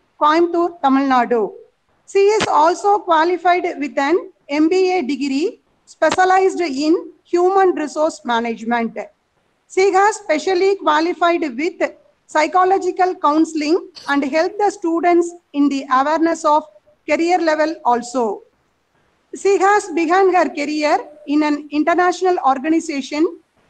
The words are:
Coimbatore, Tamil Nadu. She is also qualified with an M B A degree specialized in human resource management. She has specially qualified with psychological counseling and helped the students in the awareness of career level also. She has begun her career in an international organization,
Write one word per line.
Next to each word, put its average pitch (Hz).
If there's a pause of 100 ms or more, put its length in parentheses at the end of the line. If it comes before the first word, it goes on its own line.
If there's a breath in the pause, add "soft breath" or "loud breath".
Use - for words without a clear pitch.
(200)
Coimbatore, 339
Tamil 269
Nadu. 240 (580)
She 392
is 403
also 349
qualified 349 (160)
with 277
an 294 (180)
M 302
B 370
A 359
degree 277 (240)
specialized 370
in 311 (120)
human 370
resource 302
management. 233 (760)
She 381
has 403
specially 370
qualified 330 (160)
with 330 (340)
psychological 359
counseling 311 (200)
and 285
helped 320
the 415
students 339 (220)
in 285
the 269
awareness 311
of 302 (420)
career 330
level 311 (100)
also. 240 (960)
She 381
has 403
begun 349
her 339
career 302 (300)
in 294
an 294
international 359 (100)
organization, 302 (320)